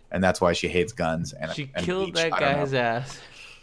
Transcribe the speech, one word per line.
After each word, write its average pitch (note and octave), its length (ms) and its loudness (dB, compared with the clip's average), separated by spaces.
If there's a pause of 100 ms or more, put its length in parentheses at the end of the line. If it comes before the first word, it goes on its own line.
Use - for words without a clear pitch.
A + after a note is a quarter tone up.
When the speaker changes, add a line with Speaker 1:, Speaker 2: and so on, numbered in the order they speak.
(120)
Speaker 1:
and F2+ 120 0
that's F#2 160 4
why F2 140 6
she F2 140 0
hates E2+ 260 2
guns. E2 400 -2
And, D#2+ 180 -6
Speaker 2:
She C#3 220 -8
Speaker 1:
and F2+ 100 -2
Speaker 2:
killed F3+ 300 -2
Speaker 1:
bleach. E3 160 2
Speaker 2:
that E3 40 0
Speaker 1:
I F3+ 60 0
don't C#3+ 200 2
Speaker 2:
guy's C#3 140 0
Speaker 1:
know. C3 60 4
Speaker 2:
ass. A#2+ 400 0 (440)